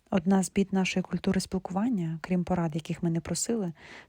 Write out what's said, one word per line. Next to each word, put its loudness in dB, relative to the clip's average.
Одна 4
з -4
бід 2
нашої 2
культури 0
спілкування, -2
крім 0
порад, 0
яких -4
ми 2
не 0
просили, -2